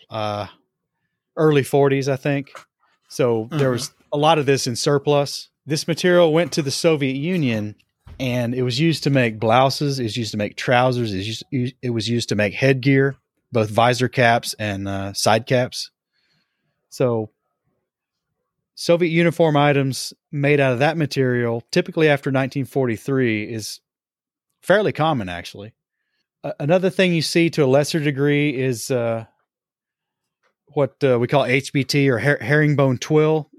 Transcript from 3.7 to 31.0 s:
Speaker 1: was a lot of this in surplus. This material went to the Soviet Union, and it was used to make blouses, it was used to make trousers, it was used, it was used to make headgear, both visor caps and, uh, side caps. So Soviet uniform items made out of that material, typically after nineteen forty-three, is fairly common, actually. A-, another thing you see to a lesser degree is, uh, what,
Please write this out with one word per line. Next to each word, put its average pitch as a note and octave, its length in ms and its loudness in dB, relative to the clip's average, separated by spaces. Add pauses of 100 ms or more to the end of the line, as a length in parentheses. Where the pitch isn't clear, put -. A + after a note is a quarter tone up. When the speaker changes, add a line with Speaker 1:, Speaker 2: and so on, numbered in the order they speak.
Speaker 1:
was A#2+ 220 -6 (180)
a D3 60 -2
lot D#3 200 4
of C#3 80 0
this C3+ 220 0
in A#2+ 80 -4
surplus. C#3+ 720 -2 (180)
This D3 220 -6
material F3 460 4
went D#3+ 200 0
to E3 80 -2
the C#3 100 -4
Soviet C#3 440 0
Union, C3+ 600 -2 (440)
and B2 340 -4
it B2+ 100 -2
was B2 180 -2
used D#3+ 220 0
to D3+ 60 -2
make A#2 300 2
blouses, C3 580 2
it B2 60 -4
was G#2+ 140 -6
used A2+ 140 -6
to A2 60 -8
make G#2 200 -6
trousers, B2 560 0
it F#2 40 -4
was A2 340 -8
used, B2 300 -4
it B2+ 100 -6
was A2+ 180 -4
used A#2 200 -2
to G#2+ 60 -2
make G#2 180 0
headgear, C3+ 600 2 (380)
both A2 160 0
visor A#2 400 2
caps A#2 460 2
and, G2 340 -6
uh, G2 240 -8
side A2+ 320 2
caps. - 440 -2 (1000)
So A#2 400 -2 (1500)
Soviet E3+ 360 0
uniform E3 440 2
items C#3 580 0 (200)
made C#3+ 260 2
out C3 140 2
of A#2 60 -2
that D#3 180 0
material, B2 720 -2
typically E3+ 380 0
after C#3+ 200 0
nineteen C3+ 360 -2
forty-three, A#2+ 800 -2
is A2 360 -10 (840)
fairly F#3 300 2
common, C#3+ 380 -2
actually. G2+ 420 -14 (720)
A-, C#3+ 160 -8
another F3 300 2
thing F#3 240 2
you D#3+ 80 0
see E3+ 300 0
to D#3 120 0
a C3 40 4
lesser C#3+ 320 2
degree C#3+ 560 0
is, B2+ 360 -4
uh, A#2 340 -2 (1400)
what, - 360 -4